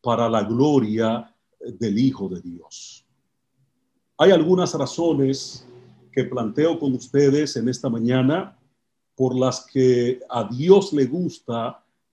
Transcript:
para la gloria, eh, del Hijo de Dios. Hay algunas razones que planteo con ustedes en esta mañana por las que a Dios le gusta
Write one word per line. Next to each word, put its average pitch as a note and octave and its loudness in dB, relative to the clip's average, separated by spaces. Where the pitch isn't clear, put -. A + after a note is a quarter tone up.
para A#2 0
la A2+ 0
gloria, A2+ 0
eh, - -16
del G#2+ -2
Hijo A#2 -2
de F2+ -10
Dios. - -20
Hay E3+ 6
algunas F3 2
razones C#3 -2
que B2+ -2
planteo D3 -2
con C#3 -2
ustedes C#3 0
en A#2+ -2
esta B2+ -4
mañana B2+ 0
por B2+ -2
las B2+ -2
que B2 2
a A#2+ -4
Dios D#3 4
le C#3 0
gusta B2 -6